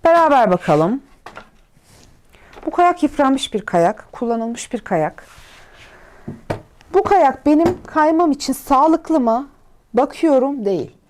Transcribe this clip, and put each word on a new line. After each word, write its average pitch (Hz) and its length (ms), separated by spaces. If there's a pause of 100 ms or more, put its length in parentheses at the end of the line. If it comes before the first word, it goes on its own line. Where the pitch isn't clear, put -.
Beraber 311 460
bakalım. 175 520 (1600)
Bu 311 40
kayak 349 320
yıpranmış 269 520
bir 196 120
kayak, 175 460
kullanılmış 233 600
bir 226 80
kayak. 165 460 (1700)
Bu 392 80
kayak 294 440
benim 330 400
kaymam 320 460
için 269 200
sağlıklı 320 680
mı? 240 280 (460)
Bakıyorum, 269 720
değil. 185 320 (140)